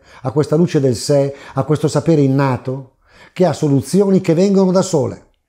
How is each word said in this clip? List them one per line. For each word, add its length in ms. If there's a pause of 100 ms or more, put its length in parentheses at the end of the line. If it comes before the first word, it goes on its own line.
(240)
a 80
questa 260
luce 240
del 140
sé, 380 (200)
a 100
questo 240
sapere 340
innato, 760 (340)
che 140
ha 80
soluzioni 680
che 140
vengono 380
da 100
sole. 440 (240)